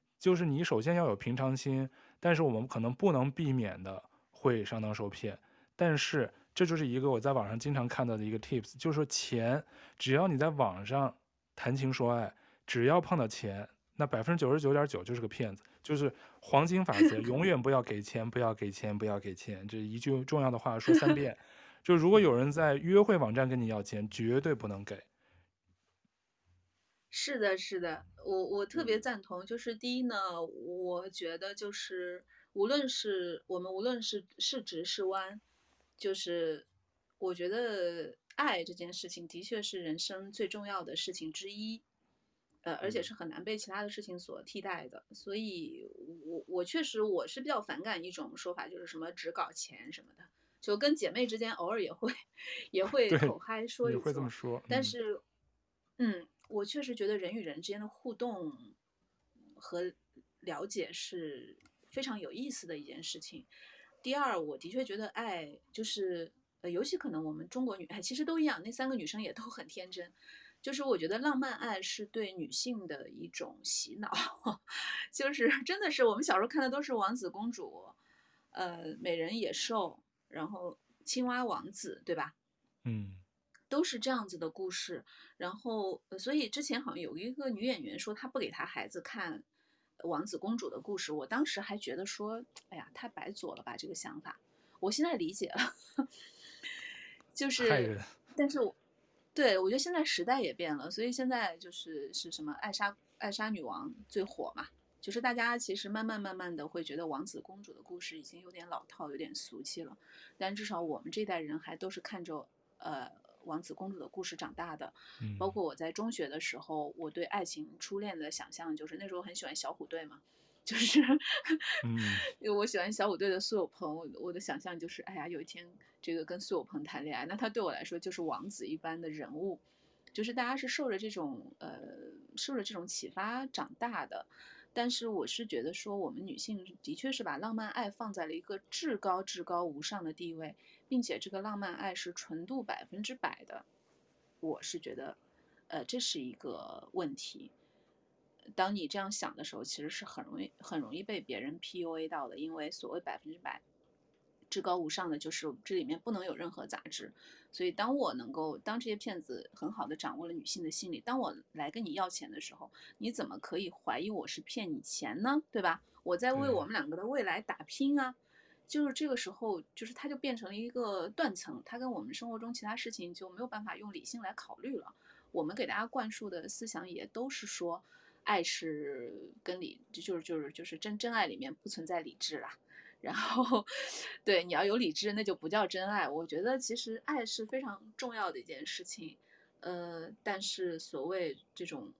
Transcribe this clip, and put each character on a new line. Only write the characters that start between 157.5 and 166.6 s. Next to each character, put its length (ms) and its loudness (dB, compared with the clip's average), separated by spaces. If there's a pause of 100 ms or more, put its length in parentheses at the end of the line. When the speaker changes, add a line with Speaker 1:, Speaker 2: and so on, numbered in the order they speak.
Speaker 2:
所 140 -2
以 60 2
当 240 0
我 180 2
能 180 -6
够， 280 -2
当 200 -2
这 40 -6
些 120 -2
骗 240 -6
子 360 -10
很 160 -6
好 160 -4
地 80 -4
掌 240 -6
握 80 -6
了 60 -6
女 120 -8
性 180 -4
的 60 -2
心 220 -4
理， 80 -6
当 200 -2
我 160 -2 (180)
来 180 -4
跟 120 -6
你 100 -4
要 140 0
钱 220 -8
的 100 -10
时 140 -10
候， 160 -16 (300)
你 120 -2
怎 160 -4
么 120 -8
可 180 -6
以 140 -4
怀 280 -2
疑 120 -2
我 160 -4
是 140 -8
骗 300 -6
你 100 -4
钱 420 -4
呢？ 180 4 (100)
对 80 0
吧？ 220 2 (220)
我 120 2
在 180 2
为 140 2
我 140 4